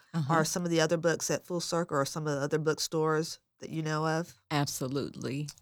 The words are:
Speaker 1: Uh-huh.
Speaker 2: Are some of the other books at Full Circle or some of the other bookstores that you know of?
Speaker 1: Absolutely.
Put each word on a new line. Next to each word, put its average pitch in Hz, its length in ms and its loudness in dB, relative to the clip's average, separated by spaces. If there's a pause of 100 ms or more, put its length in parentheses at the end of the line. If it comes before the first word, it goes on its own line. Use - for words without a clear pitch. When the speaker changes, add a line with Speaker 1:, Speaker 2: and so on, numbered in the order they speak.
(140)
Speaker 1:
Uh-huh. 156 200 0
Speaker 2:
Are 160 120 6
some 175 200 -2
of 170 60 0
the 160 100 6
other 160 160 4
books 160 340 2
at 147 140 -2
Full 175 160 -4
Circle 170 360 -2
or 139 80 4
some 151 220 -6
of 147 80 0
the 135 60 0
other 151 160 0
bookstores 156 800 0 (240)
that - 80 -10
you 160 100 -4
know 156 240 0
of? 160 280 0 (180)
Speaker 1:
Absolutely. 139 960 -2 (140)